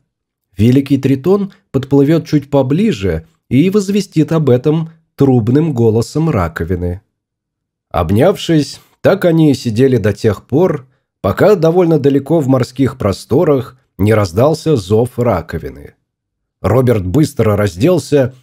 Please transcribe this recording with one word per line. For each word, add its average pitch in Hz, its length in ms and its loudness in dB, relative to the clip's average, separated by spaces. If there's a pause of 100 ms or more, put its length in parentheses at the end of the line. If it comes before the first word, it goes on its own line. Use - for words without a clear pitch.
(560)
«Великий 131 420 2
Тритон 156 540 -2 (180)
подплывет 143 560 0
чуть 147 220 -2
поближе 127 800 -2 (220)
и 143 220 2
возвестит 190 640 -2
об 160 160 0
этом 151 420 0 (260)
трубным 131 580 2
голосом 117 560 0
раковины». 87 720 -4 (880)
Обнявшись, 139 920 0 (200)
так 180 240 0
они 160 260 4
и 127 40 2
сидели 123 420 0
до 104 160 0
тех - 340 -4
пор, 156 400 -2 (340)
пока 185 360 2
довольно 165 420 2
далеко 139 420 0
в 131 60 -4
морских 127 500 -2
просторах 135 800 -2 (220)
не 104 160 2
раздался 123 640 0
зов 107 420 -2
раковины. 80 760 -6 (640)
Роберт 113 460 0
быстро 107 500 0
разделся 135 880 0